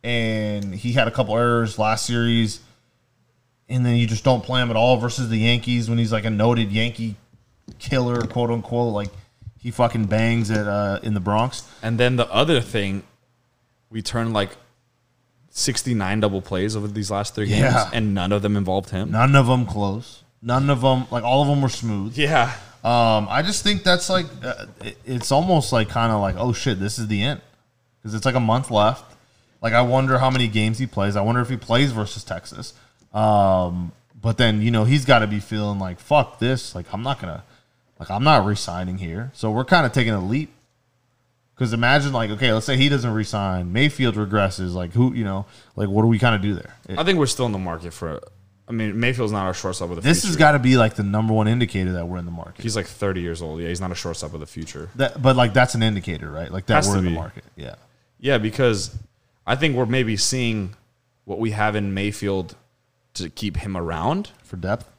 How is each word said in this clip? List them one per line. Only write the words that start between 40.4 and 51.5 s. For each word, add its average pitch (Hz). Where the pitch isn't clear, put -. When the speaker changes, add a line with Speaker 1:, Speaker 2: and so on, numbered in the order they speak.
Speaker 1:
'Cause 113
imagine, 135
like, 113
okay, 113
let's 110
say 135
he 139
doesn't 123
re-sign. 98
Mayfield 127
regresses. 98
Like, 90
who, 123
you 117
know, 98
like, 104
what 104
do 113
we 117
kinda 113
do 101
there? -
It 95
Speaker 2:
I 160
think 175
we're 139
still 123
in 113
the 95
market 85
for, 80
I -
mean, 110
Mayfield's 120
not 98
our 92
shortstop 90
of 85
the 85
Speaker 1:
This 165
Speaker 2:
future. 208
Speaker 1:
has 160
gotta 151
be, 127
like, 113
the 107
number 110
one 107
indicator 101